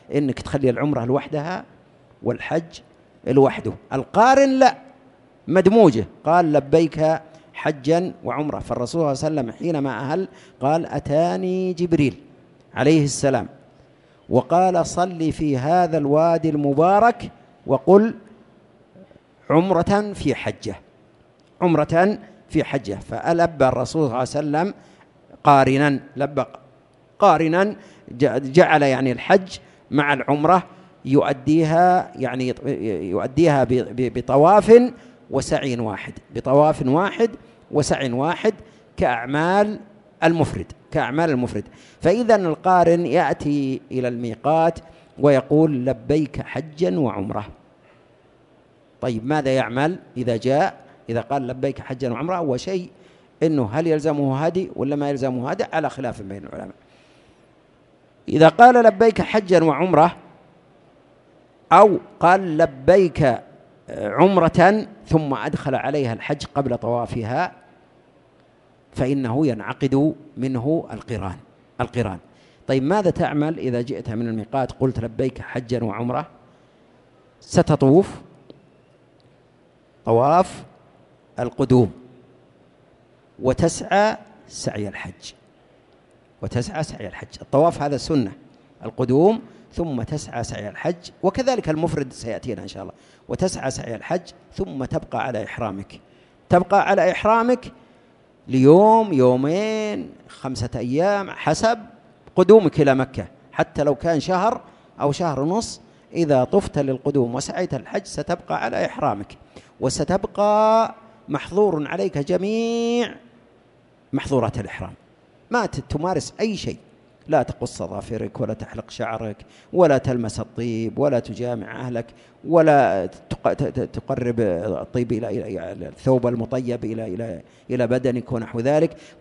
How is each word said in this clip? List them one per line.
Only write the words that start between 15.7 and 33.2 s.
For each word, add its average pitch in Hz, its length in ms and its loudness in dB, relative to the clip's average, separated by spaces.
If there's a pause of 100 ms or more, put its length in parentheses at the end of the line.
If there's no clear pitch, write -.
الوادي 156 520 2
المبارك 165 800 2 (360)
وقل: 196 480 4 (1400)
'عمرة 196 640 2
في 135 200 -2
حجة، - 420 -8 (840)
عمرة 170 580 2 (300)
في 156 160 0
حجة'". 101 340 -6 (120)
فألبى 160 580 0
الرسول 127 340 -2
صلى 143 40 2
الله 120 120 -4
عليه 147 500 -2
وسلم - 60 -10 (720)
قارناً، 139 560 4 (160)
لبى 139 280 -4 (720)
قارناً، 165 580 4 (340)
ج-، 131 420 -2
جعل 156 300 6
يعني 131 300 2
الحج 185 460 0 (320)
مع 143 220 0
العمرة 147 500 2 (420)
يؤديها، 156 1120 2
يعني 127 380 -4
يط-، - 120 -12 (360)
يؤديها 127 600 0